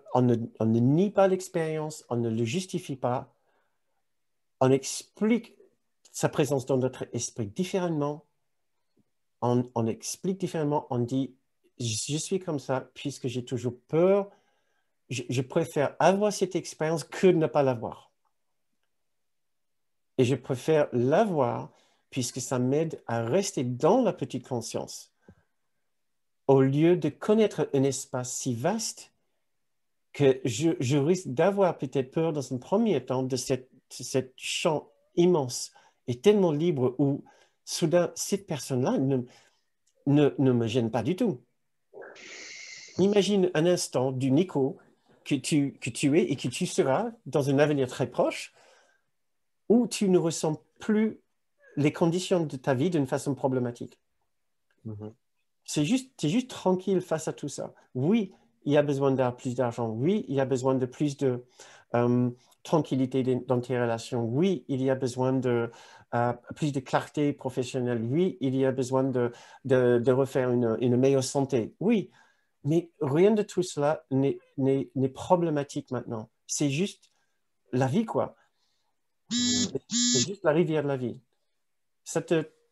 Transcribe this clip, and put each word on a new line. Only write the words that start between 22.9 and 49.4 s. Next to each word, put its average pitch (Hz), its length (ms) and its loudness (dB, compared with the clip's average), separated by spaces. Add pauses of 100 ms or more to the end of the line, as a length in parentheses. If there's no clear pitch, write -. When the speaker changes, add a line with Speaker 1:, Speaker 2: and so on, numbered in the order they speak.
Speaker 1:
à 117 160 -2
rester 160 400 -2
dans 151 380 2
la 214 120 0
petite 135 340 -8
conscience. - 680 -8 (1300)
Au 135 140 6
lieu 151 360 4
de 151 120 -2
connaître 208 640 0
un 135 100 2
espace 131 500 -4
si 127 220 -4
vaste 185 580 -4 (1000)
que 135 300 4
je, 143 360 0
je 135 180 2
risque 165 300 0
d'avoir 175 500 2
peut-être 135 340 -4
peur 165 220 0
dans 139 200 -6
un 127 40 -4
premier 185 480 0
temps 131 180 -2
de 131 120 -2
cette, 127 340 -4 (200)
cette - 460 -6
champ - 540 -4 (260)
immense 170 560 2 (360)
et 123 120 -4
tellement 202 320 6
libre 147 460 0
où 143 260 2 (420)
soudain 170 500 0
cette - 320 -6
personne-là 147 500 -2
ne, 135 220 0 (880)
ne, 139 320 6
ne 131 120 4
me 117 140 2
gêne 113 240 0
pas 113 140 -2
du 160 120 -2
tout. » 185 280 -2 (1500)
Imagine 196 560 4
un 160 140 2
instant 139 440 0
du 131 200 -2
Nico 147 460 2 (460)
que - 120 -2
tu, 139 440 0
que - 120 -6
tu 147 280 0
es 123 40 4
et 131 120 -2
que - 120 -6
tu 156 180 -4
seras 175 460 0 (160)
dans 139 240 0
un 135 80 4
avenir 147 280 2
très 127 220 -4
proche - 440 -4 (1160)